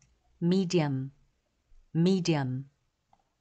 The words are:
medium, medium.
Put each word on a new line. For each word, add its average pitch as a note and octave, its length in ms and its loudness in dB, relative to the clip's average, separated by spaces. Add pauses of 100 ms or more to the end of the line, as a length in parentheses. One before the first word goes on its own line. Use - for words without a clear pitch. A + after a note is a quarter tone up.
(420)
medium, E3+ 680 0 (840)
medium. D#3+ 720 0 (720)